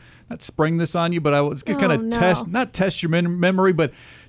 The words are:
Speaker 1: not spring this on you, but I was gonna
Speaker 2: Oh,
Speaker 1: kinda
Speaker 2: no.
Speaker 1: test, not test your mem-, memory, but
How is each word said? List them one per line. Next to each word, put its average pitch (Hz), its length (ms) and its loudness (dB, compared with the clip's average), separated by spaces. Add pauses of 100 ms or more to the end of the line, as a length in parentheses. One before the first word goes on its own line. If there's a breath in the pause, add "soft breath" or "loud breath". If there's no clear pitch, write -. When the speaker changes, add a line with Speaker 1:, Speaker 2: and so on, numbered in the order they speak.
(300 soft breath)
Speaker 1:
not - 120 -14
spring 160 360 -2
this 170 180 -2
on 170 180 0
you, 170 80 -2
but 147 120 2
I 143 80 4
was 143 220 -4
gonna - 140 -2
Speaker 2:
Oh, - 40 0
Speaker 1:
kinda 165 160 2
Speaker 2:
no. 226 120 -4
Speaker 1:
test, 180 380 2
not 233 260 -4
test 185 300 -2
your 165 60 -2
mem-, 175 300 0
memory, 185 340 4
but 156 200 0 (360 loud breath)